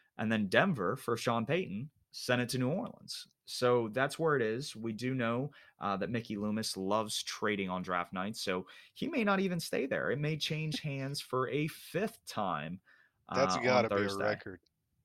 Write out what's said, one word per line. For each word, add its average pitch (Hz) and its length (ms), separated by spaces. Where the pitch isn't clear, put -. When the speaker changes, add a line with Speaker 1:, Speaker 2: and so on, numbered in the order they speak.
Speaker 1:
And 110 140
then 107 160
Denver 113 480
for 117 220
Sean 117 280
Payton 143 460
sent 123 300
it 120 80
to 131 80
New 127 120
Orleans. - 580
So 123 460
that's 131 280
where 156 200
it 123 40
is. 117 320
We 113 200
do 123 200
know, 123 380
uh, 98 180
that 95 120
Mickey 110 280
Loomis 107 400
loves 104 460
trading 101 460
on 92 120
draft 90 320
night, 98 240
so 92 300
he - 140
may 294 160
not 196 160
even 180 200
stay - 260
there. 82 260
It 131 80
may 151 180
change 156 440
hands 139 380
for 131 300
a 147 180
fifth - 580
time, 87 540
Speaker 2:
That's 95 240
Speaker 1:
uh, 85 80
on 123 200
Speaker 2:
gotta 113 60
be 101 140
a 98 100
Speaker 1:
Thursday. - 0
Speaker 2:
record. 101 480